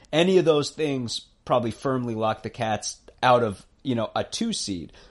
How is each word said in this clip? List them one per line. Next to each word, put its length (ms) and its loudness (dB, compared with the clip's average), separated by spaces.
any 260 4
of 60 4
those 260 4
things 560 -4
probably 280 0
firmly 420 -4
lock 300 -2
the 60 -6
Cats 480 -4
out 220 6
of, 240 -4
you 120 -2
know, 220 -2
a 80 -2
two 300 -6
seed, 400 -8